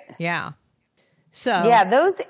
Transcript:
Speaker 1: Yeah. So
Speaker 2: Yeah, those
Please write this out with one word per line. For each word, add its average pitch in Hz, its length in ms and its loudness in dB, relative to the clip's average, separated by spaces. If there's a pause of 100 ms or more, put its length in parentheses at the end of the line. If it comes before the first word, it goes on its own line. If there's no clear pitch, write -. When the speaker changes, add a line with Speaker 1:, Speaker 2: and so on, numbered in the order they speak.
(180)
Speaker 1:
Yeah. 165 360 -8 (800)
So - 180 -6 (140)
Speaker 2:
Yeah, 226 180 4
those 277 460 0